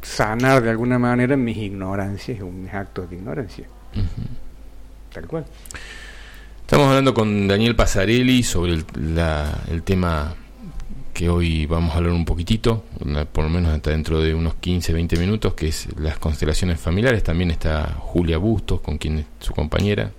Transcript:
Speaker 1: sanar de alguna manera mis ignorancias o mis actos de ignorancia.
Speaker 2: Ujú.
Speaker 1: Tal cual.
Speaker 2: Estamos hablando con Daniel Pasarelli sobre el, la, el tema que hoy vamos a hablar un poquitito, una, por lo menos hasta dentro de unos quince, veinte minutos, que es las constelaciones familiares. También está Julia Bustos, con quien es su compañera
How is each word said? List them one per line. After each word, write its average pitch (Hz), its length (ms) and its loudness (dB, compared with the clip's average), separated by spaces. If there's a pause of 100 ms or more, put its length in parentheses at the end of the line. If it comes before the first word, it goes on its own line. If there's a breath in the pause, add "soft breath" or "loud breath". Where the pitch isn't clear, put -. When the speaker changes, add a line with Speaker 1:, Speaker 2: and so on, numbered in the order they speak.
Speaker 1:
sanar 123 600 2
de 113 80 2
alguna 120 280 2
manera 123 380 4
mis 117 220 0
ignorancias 98 800 -4
o 104 60 -8
mis 92 260 -10
actos 98 380 -8
de 87 60 -10
ignorancia. 113 500 -8 (260)
Speaker 2:
Ujú. - 360 -2 (840)
Speaker 1:
Tal - 140 -10
cual. 160 180 -6 (1160 loud breath)
Speaker 2:
Estamos 143 260 4
hablando 135 240 6
con 104 340 2
Daniel 107 300 4
Pasarelli 120 680 4
sobre 87 300 0
el, 80 120 0 (300)
la, 76 440 0 (120)
el 80 120 -4
tema 85 520 0 (800)
que 85 160 0
hoy 82 380 2
vamos 82 280 0
a 82 40 2
hablar 85 140 2
un 87 120 2
poquitito, 110 600 0 (200)
una, 73 220 0
por - 180 2
lo 78 60 0
menos 85 200 2
hasta 76 200 0
dentro 78 300 0
de 80 140 2
unos 82 200 0
quince, 87 400 0
veinte 85 220 0
minutos, 95 380 2
que - 140 -2
es - 180 -4 (120)
las 78 200 -2
constelaciones 80 600 0
familiares. 101 420 2
También 85 280 2
está 78 500 0
Julia 82 380 2
Bustos, 98 420 0
con 76 160 -4
quien 78 220 -2
es 78 80 -6 (140)
su - 120 -2
compañera 95 680 0